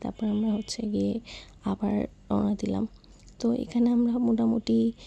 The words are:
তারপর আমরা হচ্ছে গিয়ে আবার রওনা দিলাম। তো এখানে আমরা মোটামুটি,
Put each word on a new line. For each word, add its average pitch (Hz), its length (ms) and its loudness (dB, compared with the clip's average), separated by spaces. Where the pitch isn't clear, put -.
তারপর - 260 -4
আমরা 214 260 0
হচ্ছে 214 300 -4
গিয়ে 202 380 0
আবার 202 420 0
রওনা 208 240 2
দিলাম। 196 340 -2
তো 233 120 2
এখানে 240 380 0
আমরা 240 280 2
মোটামুটি, 226 760 2